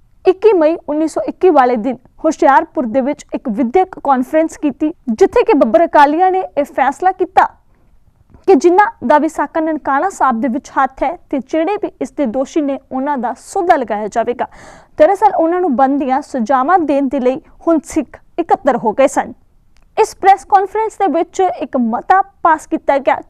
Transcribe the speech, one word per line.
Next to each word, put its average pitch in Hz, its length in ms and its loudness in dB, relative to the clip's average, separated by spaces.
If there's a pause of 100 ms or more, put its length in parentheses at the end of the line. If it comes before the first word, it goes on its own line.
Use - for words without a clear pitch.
(260)
ਇੱਕੀ 381 280 2
ਮਈ 330 220 2 (140)
ਉੱਨੀ 302 180 -2
ਸੌ - 200 -6
ਇੱਕੀ - 220 0
ਵਾਲੇ 254 260 4
ਦਿਨ 233 200 -4 (280)
ਹੁਸ਼ਿਆਰਪੁਰ 311 640 0
ਦੇ 226 160 -2
ਵਿੱਚ 285 320 -4
ਇੱਕ - 160 -8
ਵਿਦਿਅਕ 269 500 -2
ਕਾਨਫਰੰਸ 269 580 -2
ਕੀਤੀ, 302 340 -4 (180)
ਜਿੱਥੇ 392 340 2
ਕਿ 453 100 2
ਬੱਬਰ 277 320 4
ਅਕਾਲੀਆਂ 320 460 2
ਨੇ 370 80 0 (180)
ਇਹ 285 80 2
ਫੈਸਲਾ 285 460 -2
ਕੀਤਾ 370 340 0 (1000)
ਕਿ 381 80 6
ਜਿਨ੍ਹਾਂ 359 320 4 (200)
ਦਾ 294 120 4
ਵੀ 302 100 -2
ਸਾਕਾ 311 300 -6
ਨਨਕਾਣਾ 311 500 -2
ਸਾਹਿਬ 262 320 -2
ਦੇ 277 60 -2
ਵਿੱਚ 247 240 -6
ਹੱਥ 269 320 -2
ਹੈ 294 120 -4 (140)
ਤੇ 277 120 -4
ਜਿਹੜੇ 339 420 -4
ਵੀ 339 80 -6 (100)
ਇਸ 277 100 -10
ਦੇ 294 160 -4
ਦੋਸ਼ੀ 262 340 -4
ਨੇ 277 160 -4 (140)
ਉਹਨਾਂ 269 260 -4
ਦਾ 233 200 -6
ਸੌਦਾ 349 380 -2
ਲਗਾਇਆ 214 320 -6
ਜਾਵੇਗਾ। 240 400 -6 (500)
ਦਰਅਸਲ 381 380 2
ਉਹਨਾਂ 339 260 0
ਨੂੰ 320 140 -2
ਬਣਦੀਆਂ 269 460 0
ਸਜ਼ਾਵਾਂ 269 580 0
ਦੇਣ 277 280 0
ਦੇ 277 120 -4
ਲਈ 254 220 -2 (260)
ਹੁਣ 330 160 2
ਸਿੱਖ - 360 -6 (200)
ਇਕੱਤਰ 311 380 0
ਹੋ 214 160 -4
ਗਏ 269 140 2
ਸਨ। - 260 -4 (640)
ਇਸ - 180 0
ਪ੍ਰੈਸ 392 300 2
ਕਾਨਫਰੰਸ 415 520 -2
ਦੇ 392 120 0
ਵਿੱਚ 339 320 -2
ਇੱਕ 359 360 -4
ਮਤਾ 269 440 0 (220)
ਪਾਸ 320 240 0
ਕੀਤਾ 277 300 -2
ਗਿਆ, 277 320 -2